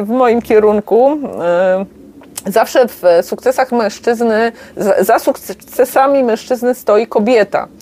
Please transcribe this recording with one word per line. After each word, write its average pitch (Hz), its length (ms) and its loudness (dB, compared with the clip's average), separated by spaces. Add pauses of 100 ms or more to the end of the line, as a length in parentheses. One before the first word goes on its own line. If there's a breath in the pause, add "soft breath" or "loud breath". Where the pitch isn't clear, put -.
w 202 60 -8
moim 240 320 0
kierunku. 214 760 2 (240)
E, 185 420 0 (680)
zawsze 233 360 2
w - 140 -18 (200)
sukcesach 262 500 -4
mężczyzny, 233 800 -2 (260 loud breath)
za, 190 260 0
za 226 160 2
sukcesami 269 1040 -2
mężczyzny 240 520 -4
stoi 220 320 0
kobieta. 214 600 0 (140)